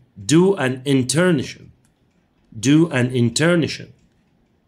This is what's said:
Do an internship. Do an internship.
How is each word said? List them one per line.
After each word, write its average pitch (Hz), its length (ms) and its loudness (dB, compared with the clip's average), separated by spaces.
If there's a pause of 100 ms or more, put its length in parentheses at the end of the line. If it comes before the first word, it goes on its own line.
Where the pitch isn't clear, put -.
(260)
Do 170 300 4
an 127 280 -4
internship. 139 840 -2 (920)
Do 151 300 2
an 127 220 -2
internship. 131 760 -2 (800)